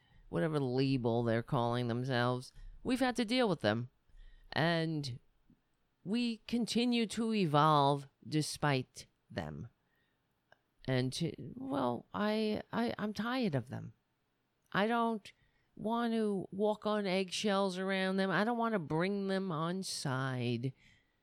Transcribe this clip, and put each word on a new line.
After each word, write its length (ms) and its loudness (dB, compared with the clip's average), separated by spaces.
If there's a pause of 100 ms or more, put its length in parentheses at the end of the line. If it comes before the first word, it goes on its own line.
(280)
whatever 300 0
label 640 2
they're 180 2
calling 460 0
themselves. 680 -2 (300)
We've 160 0
had 160 2
to 100 0
deal 240 2
with 120 0
them. 300 2 (600)
And 720 0 (840)
we 460 -2
continue 580 2
to 260 -2
evolve 760 4 (200)
despite 800 -2 (240)
them. 380 -8 (1200)
And 240 0
to, 260 -4
well, 720 -6
I, 500 -2 (100)
I, 260 -2
I'm 140 -4
tired 420 -2
of 140 -2
them. 240 -10 (800)
I 160 4
don't 440 -2 (440)
want 380 -2
to 360 0
walk 360 -2
on 200 0
eggshells 720 0
around 380 0
them. 160 2
I 100 4
don't 160 0
want 160 0
to 60 0
bring 480 0
them 240 -2
on 320 -2
side. 880 -2 (500)